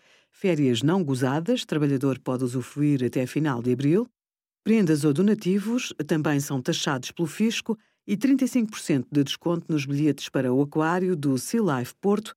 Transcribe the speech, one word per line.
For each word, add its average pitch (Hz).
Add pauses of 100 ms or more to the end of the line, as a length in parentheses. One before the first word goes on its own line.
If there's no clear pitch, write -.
(300)
férias 143
não 180
gozadas, 143
trabalhador 139
pode 127
usufruir 131
até 127
final 139
de 123
abril. 151 (560)
Prendas 165
ou 147
donativos 202 (140)
também 151
são 139
taxados 139
pelo 170
fisco 220 (280)
e 202
trinta 269
e 247
cinco 220
por -
cento -
de 143
desconto 170
nos 147
bilhetes 143
para 131
o 135
Aquário 170
do 139
Sea 233
Life 135
Porto 208